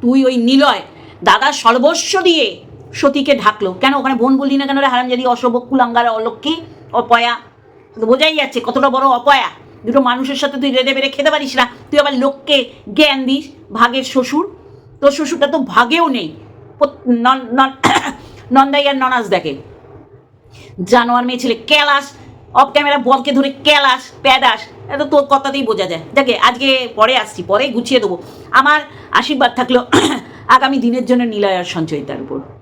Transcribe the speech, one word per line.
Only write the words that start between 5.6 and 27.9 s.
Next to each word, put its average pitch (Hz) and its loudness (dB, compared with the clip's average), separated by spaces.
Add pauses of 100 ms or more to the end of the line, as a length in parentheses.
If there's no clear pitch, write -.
কুলাঙ্গার, 240 0
অলক্ষী, 233 -4 (380)
অপয়া? 233 0 (560)
তো 220 -4
বোঝাই 285 2
যাচ্ছে 269 -4
কতটা 269 0
বড় 262 0
অপয়া। 247 2 (360)
দুটো 247 2
মানুষের 262 -2
সাথে 269 -4
তুই 277 -2
রেঁধে 254 0
বেড়ে 269 -2
খেতে 285 0
পারিস 285 -2
না, 247 0 (200)
তুই 294 2
আবার 285 2
লোককে 277 -2 (240)
জ্ঞান 277 2
দিস। 269 -2 (240)
ভাগের 240 0
শ্বশুর, 277 -4 (460)
তোর 277 6
শ্বশুরটা 285 -4
তো 311 -2
ভাগেও 254 0
নেই। 214 -6 (420)
প্রত-, 285 -2
নন-, 240 0
নন-, 269 0 (220)
<coughs> - -16
নন্দাই 277 2
আর 277 0
ননাস 254 -2
দেখে। 160 -2 (1300)
জানোয়ার 240 2
মেয়ে 247 -4
ছেলে, 254 -2
ক্যালাস, 285 0 (400)
অফ 269 2
ক্যামেরা 285 2
বরকে 262 0
ধরে 269 0 (100)
ক্যালাস, 277 2 (100)
প্যাদাস, 262 0
এটা 285 -4
তোর 285 4
কথাতেই 277 -2
বোঝা 202 -2
যায়। 170 -8 (120)
যাকে 226 2
আজকে 247 0
পরে 233 2
আসছি, 214 -6
পরে 214 0
গুছিয়ে 233 0